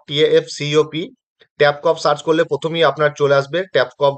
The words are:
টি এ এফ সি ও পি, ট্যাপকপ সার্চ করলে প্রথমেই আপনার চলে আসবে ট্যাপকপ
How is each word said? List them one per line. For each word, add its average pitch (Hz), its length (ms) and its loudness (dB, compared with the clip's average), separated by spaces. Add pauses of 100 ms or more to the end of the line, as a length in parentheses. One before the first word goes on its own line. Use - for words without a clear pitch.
টি 147 160 -8
এ 156 40 6 (100)
এফ 160 120 2
সি - 180 -8 (140)
ও - 100 -4
পি, 156 100 -6 (580)
ট্যাপকপ 143 440 2
সার্চ 147 240 0
করলে 165 240 2
প্রথমেই 160 400 -2
আপনার 147 280 0
চলে 143 160 2
আসবে 139 240 -2 (140)
ট্যাপকপ 139 440 0